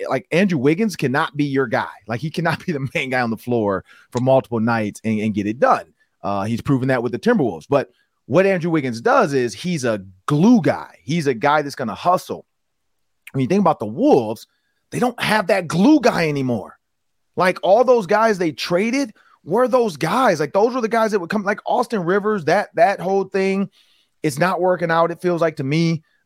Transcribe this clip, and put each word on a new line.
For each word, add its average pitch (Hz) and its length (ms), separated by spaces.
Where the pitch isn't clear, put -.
like, 123 220
Andrew 175 260
Wiggins 165 380
cannot 143 400
be 147 80
your 135 240
guy. 107 240
Like, 117 140
he 156 100
cannot 165 340
<laughs> - 0
be 185 60
the 135 240
main 143 140
guy 127 120
on 120 80
the 107 80
floor 104 460
for 120 100
multiple 127 400
nights 113 420
and, 110 160
and 107 140
get 98 140
it 117 120
done. 185 340
Uh, 98 220
he's 110 160
proven 131 260
that 127 160
with 120 80
the 110 80
Timberwolves. 131 500
But - 220
what 165 200
Andrew 175 260
Wiggins 131 300
does 214 320
is 123 200
he's 170 300
a 110 200
glue 190 360
guy. - 420
He's 156 240
a 139 60
guy 143 280
that's 143 140
gonna 113 180
hustle. - 520
When 135 80
you 127 60
think 190 120
about 170 200
the 113 60
Wolves, 120 600
they - 80
don't 240 220
have 202 260
that 190 200
glue 220 320
guy 175 300
anymore. 127 500
Like, 180 260
all 202 220
those 233 240
guys 214 300
they 170 160
traded 226 580
were 226 240
those 226 300
guys. 185 420
Like, 147 140
those 226 200
were 262 60
the 226 80
guys 226 240
that 208 80
would 165 100
come, 202 140
like 196 220
Austin 226 400
Rivers, 196 400
that, 180 300
that 175 260
whole 190 240
thing. 190 440
It's 147 180
not 175 220
working 175 300
out, 165 200
it 165 100
feels 175 200
like 160 160
to 147 80
me. 160 380